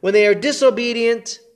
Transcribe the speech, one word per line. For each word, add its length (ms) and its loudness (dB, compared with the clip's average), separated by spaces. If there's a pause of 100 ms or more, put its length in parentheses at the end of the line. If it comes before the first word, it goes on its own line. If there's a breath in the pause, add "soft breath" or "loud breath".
when 120 -4
they 140 4
are 80 4
disobedient 1040 -2 (180)